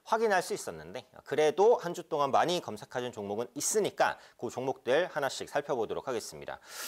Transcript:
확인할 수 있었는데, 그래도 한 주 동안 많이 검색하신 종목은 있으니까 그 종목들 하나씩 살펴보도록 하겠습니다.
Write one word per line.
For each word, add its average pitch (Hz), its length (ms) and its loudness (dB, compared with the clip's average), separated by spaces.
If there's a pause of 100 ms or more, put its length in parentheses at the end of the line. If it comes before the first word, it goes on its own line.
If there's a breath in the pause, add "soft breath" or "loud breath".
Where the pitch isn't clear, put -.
확인할 220 380 2
수 220 120 -8
있었는데, 90 520 -10 (180)
그래도 151 520 6
한 170 180 -4
주 175 140 -10
동안 143 240 0
많이 143 280 4
검색하신 120 520 -8
종목은 104 420 -4
있으니까 - 640 0 (180 loud breath)
그 117 140 -6
종목들 135 560 0
하나씩 135 420 -4
살펴보도록 113 600 -2
하겠습니다. 73 500 -8 (300 loud breath)